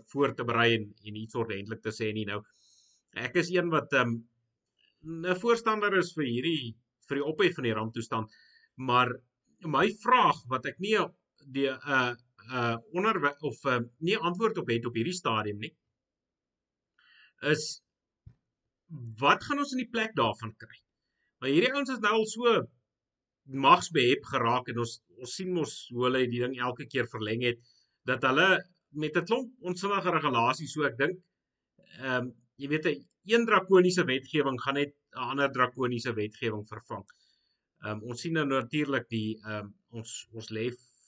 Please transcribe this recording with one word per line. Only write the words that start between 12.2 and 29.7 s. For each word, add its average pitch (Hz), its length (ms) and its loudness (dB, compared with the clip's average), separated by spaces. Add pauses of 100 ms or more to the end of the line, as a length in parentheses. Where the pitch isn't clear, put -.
eh, 120 280 0 (140)
onderwe-, 180 500 0
of, 143 240 -6
eh, 123 140 2 (200)
nie 185 180 0
antwoord 180 400 0
op 127 100 -6
het 117 180 0
op 117 100 -6
hierdie 117 240 -2
stadium 104 400 -2
nie, 139 160 -12 (1700)
is 151 420 -2 (1400)
wat 165 240 4
gaan 285 200 -2
ons 277 120 -8
in 254 80 -2
die - 120 -20
plek 220 220 -2
daarvan 110 420 0
kry? - 180 -20 (640)
Maar 131 100 -2
hierdie 214 220 4
ouens 277 200 -4
is 214 100 -8
nou 208 160 4
al 214 100 0
so 233 240 2 (1120)
magsbehep 143 640 4
geraak 123 400 0
en 120 120 -2
ons, 117 100 -8 (260)
ons 127 200 -10
sien 185 160 -6
mos - 180 -2 (180)
hoe 120 160 -2
hulle 131 240 2
die 120 120 -2
ding 127 120 -4 (120)
elke 123 240 -8
keer 123 200 -2
verleng 110 380 -4
het, 120 100 -2 (480)
dat 127 200 -2
hulle 151 200 6 (560)
met 151 140 -2
'n 170 80 0
klomp 226 460 -4